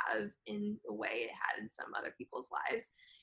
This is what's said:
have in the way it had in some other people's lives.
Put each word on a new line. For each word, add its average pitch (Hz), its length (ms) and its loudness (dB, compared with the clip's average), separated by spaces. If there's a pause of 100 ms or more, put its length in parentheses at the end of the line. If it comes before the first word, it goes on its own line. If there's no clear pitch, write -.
have 208 240 4 (160)
in 208 380 0
the - 80 -2
way 208 160 0
it 226 220 2
had - 300 2
in - 100 -6
some - 160 -6 (100)
other - 220 0
people's - 320 -6
lives. - 400 0 (320)